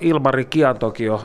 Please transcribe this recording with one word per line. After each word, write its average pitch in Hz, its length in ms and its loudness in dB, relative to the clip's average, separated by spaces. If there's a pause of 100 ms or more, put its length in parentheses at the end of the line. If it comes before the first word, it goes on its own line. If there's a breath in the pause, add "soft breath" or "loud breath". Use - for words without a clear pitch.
Ilmari 135 440 2
Kiantokin 123 640 0
jo 107 180 -2